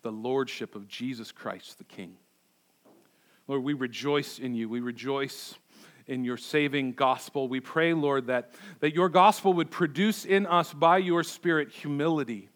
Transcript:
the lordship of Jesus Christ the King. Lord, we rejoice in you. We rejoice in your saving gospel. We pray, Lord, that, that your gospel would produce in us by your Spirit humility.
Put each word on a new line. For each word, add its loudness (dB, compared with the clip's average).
the -6
lordship -4
of -14
Jesus -10
Christ -12
the -20
King. -16
Lord, -2
we -2
rejoice -4
in -4
you. -4
We -4
rejoice -6
in -4
your -2
saving 0
gospel. 0
We -4
pray, 0
Lord, 0
that, -4
that 2
your 2
gospel 6
would 2
produce 0
in 2
us 2
by 6
your 2
Spirit 0
humility. -2